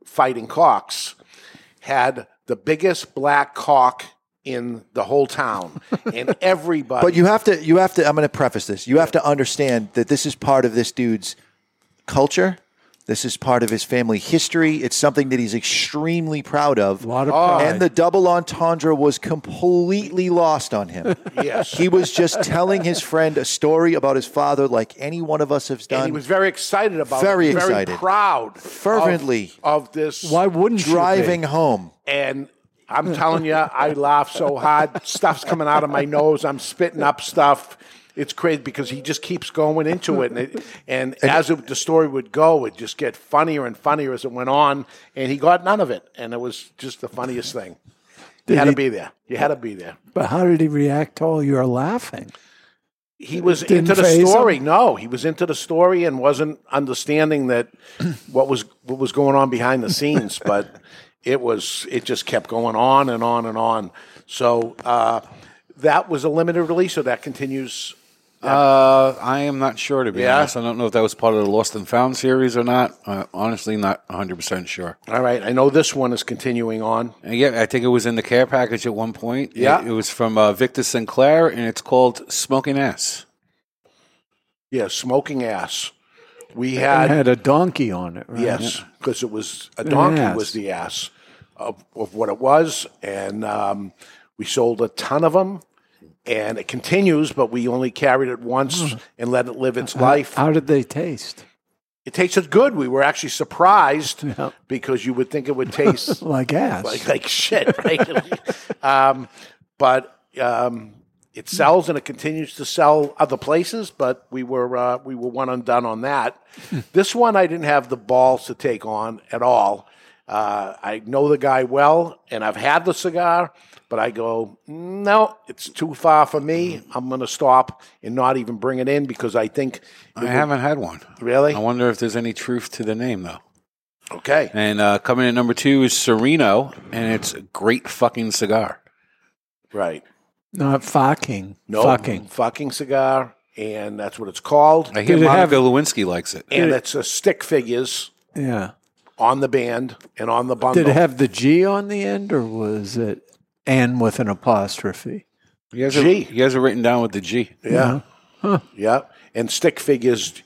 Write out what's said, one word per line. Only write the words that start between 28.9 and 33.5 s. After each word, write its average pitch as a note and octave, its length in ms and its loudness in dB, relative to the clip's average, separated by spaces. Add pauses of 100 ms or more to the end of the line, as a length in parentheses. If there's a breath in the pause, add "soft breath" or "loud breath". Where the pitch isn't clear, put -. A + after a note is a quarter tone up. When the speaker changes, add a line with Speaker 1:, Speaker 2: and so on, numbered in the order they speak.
Speaker 1:
of, D3 240 0
of - 60 -20
this D#3 380 -6
Speaker 3:
Why E3+ 160 4
wouldn't G3 340 2
you D3+ 120 0
be? F3 60 4
Speaker 2:
Driving F3 440 2
home. C#3 480 0 (140)
Speaker 1:
And C#3 420 -4 (400)
I'm D#3+ 280 -2
telling D#3+ 300 0
you, D#3 80 0